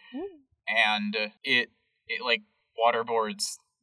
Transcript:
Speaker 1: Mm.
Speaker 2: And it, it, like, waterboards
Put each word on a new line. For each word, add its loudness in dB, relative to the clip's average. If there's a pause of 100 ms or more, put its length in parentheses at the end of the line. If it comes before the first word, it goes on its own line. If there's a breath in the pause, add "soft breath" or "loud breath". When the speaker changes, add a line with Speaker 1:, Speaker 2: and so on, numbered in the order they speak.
(140)
Speaker 1:
Mm. -12 (260)
Speaker 2:
And 2 (280)
it, 2 (380)
it, -8
like, 0 (360)
waterboards 0 (280)